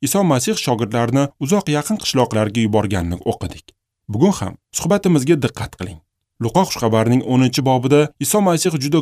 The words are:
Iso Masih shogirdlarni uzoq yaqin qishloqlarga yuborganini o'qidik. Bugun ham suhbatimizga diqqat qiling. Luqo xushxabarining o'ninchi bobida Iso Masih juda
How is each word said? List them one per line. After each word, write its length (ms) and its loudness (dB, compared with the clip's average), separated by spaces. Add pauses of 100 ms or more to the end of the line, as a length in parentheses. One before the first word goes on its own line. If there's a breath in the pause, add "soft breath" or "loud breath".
Iso 240 0
Masih 300 2
shogirdlarni 720 0 (160)
uzoq 280 0
yaqin 340 -2
qishloqlarga 580 0
yuborganini 580 0 (120)
o'qidik. 340 -8 (440)
Bugun 300 2
ham 160 -6 (240)
suhbatimizga 680 2
diqqat 340 -6
qiling. 200 -10 (420)
Luqo 280 0
xushxabarining 580 2
o'ninchi 380 2
bobida 360 2 (200)
Iso 200 0
Masih 380 0
juda 240 0